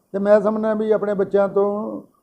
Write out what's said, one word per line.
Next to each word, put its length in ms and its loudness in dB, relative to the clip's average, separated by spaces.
ਤੇ 60 -4
ਮੈਂ 220 4
ਸਮਝਦਾ 320 0
ਵੀ 180 -2
ਆਪਣੇ 220 0
ਬੱਚਿਆਂ 340 0
ਤੋਂ 540 -2